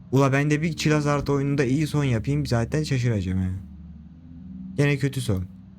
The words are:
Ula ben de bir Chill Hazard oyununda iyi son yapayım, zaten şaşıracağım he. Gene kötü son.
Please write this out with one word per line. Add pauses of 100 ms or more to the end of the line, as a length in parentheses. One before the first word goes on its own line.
(120)
Ula
ben
de
bir
Chill
Hazard
oyununda
iyi
son
yapayım,
zaten
şaşıracağım
he. (1200)
Gene
kötü
son. (340)